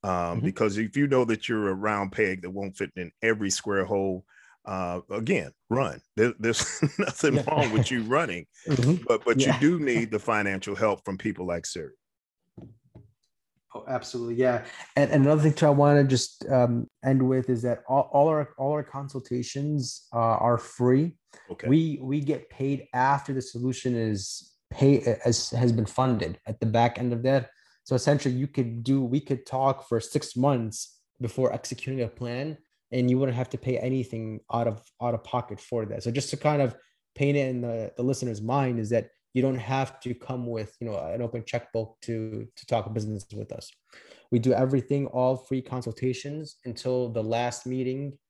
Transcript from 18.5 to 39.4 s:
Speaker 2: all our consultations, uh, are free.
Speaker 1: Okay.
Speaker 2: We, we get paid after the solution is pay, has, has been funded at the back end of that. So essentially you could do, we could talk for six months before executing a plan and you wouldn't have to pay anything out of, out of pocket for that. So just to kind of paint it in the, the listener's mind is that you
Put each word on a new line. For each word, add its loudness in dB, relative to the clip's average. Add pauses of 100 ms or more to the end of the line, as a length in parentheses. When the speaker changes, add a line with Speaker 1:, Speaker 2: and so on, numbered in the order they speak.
Speaker 2:
all 0
our -2
consultations, -6
uh, 0
are 2
free. 2 (340)
Speaker 1:
Okay. -8
Speaker 2:
We, 4
we -2
get -4
paid -4
after 2
the -4
solution -4
is -4 (180)
pay, 4
has, 2
has 4
been 2
funded 0
at -8
the 0
back 4
end -2
of -4
that. 2 (360)
So 0
essentially 2
you 0
could -2
do, 2
we 0
could -4
talk 0
for 2
six -4
months 0 (240)
before 0
executing -6
a -6
plan -8 (320)
and 2
you 4
wouldn't 0
have -4
to -10
pay -4
anything -6 (120)
out 0
of, -6 (200)
out -2
of -8
pocket -6
for -6
that. -8
So -4
just -4
to -6
kind 2
of 0 (380)
paint 2
it 0
in -4
the, -6
the -4
listener's -2
mind 0
is -4
that 0 (260)
you 2